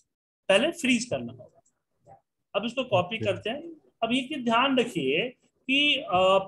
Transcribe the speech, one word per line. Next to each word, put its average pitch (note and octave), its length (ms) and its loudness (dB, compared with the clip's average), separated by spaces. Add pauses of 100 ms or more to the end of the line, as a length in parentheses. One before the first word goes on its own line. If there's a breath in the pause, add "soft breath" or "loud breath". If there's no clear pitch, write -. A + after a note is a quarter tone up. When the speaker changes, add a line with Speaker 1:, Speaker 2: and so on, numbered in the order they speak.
(480)
Speaker 1:
पहले A3+ 220 4
freeze B3 340 0
करना A#2+ 280 -6
होगा। - 880 -20 (340)
अब G3+ 120 -2
इसको A#3+ 180 -4
copy G3+ 340 0
Speaker 2:
Okay। G#3+ 80 -6
Speaker 1:
करते G3+ 240 -4
हैं। D4+ 220 -10 (320)
अब A3+ 80 -10
ये C4 100 0
कि C4+ 220 -8
ध्यान B3 360 2
रखिए E3 500 0
कि, C#4+ 680 -2
अ, F#3+ 420 2 (100)